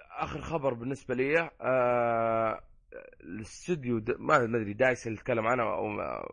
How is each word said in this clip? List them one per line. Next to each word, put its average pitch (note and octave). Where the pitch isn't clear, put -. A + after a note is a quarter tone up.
آخر D3+
خبر C3+
بالنسبة B2+
لي، C#3+
آه، A#2
الاستوديو A#2+
د-، G#2+
ما، C#3+
ما A#2
أدري G#2
دايس B2
اللي A2
تكلم A#2
عنه B2
أو G2
ما، C#2+